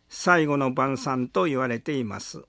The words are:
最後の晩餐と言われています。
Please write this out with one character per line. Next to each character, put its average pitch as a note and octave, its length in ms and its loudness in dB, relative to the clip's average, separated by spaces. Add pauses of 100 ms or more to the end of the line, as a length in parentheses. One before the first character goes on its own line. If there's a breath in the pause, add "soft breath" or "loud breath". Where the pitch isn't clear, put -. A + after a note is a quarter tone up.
最 F3 360 4
後 C#3+ 120 2
の C3+ 140 0
晩 C3 260 0
餐 B2+ 300 -2
と F#3 180 0
言 C3+ 140 0
わ C3 80 0
れ A#2 120 -2
て D3+ 140 -6
い C3 100 -2
ま G2+ 160 -8
す。 - 300 -14